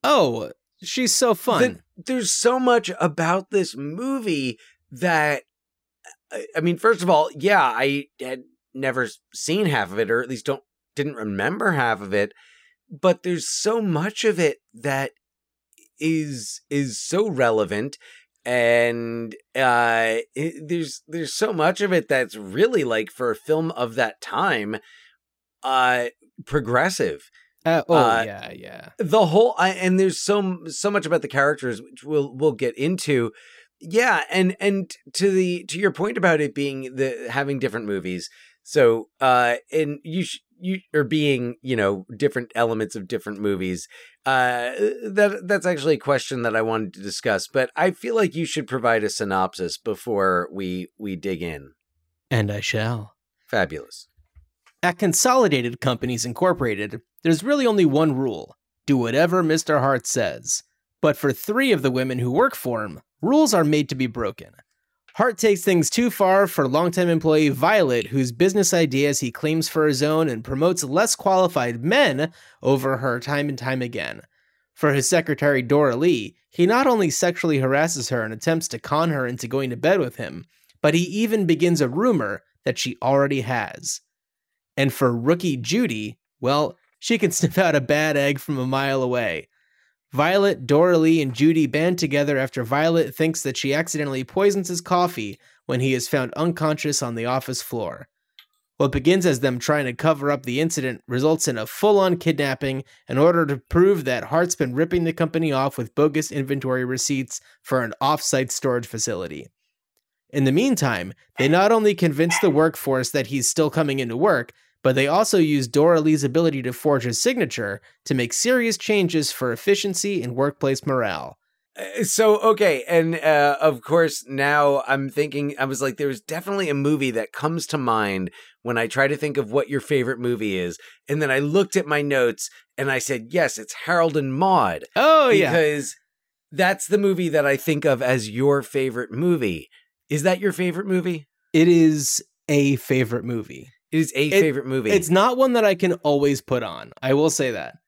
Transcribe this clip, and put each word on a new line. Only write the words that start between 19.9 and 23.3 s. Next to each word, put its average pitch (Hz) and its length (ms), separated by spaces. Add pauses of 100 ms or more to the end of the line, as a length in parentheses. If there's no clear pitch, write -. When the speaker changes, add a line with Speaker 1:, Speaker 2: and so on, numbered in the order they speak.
Speaker 2:
it, 151 340
there's, 165 400
there's 156 260
so 220 180
much 170 280
of 196 120
it 180 160
that's 127 280
really, 143 480
like, 110 260
for 123 200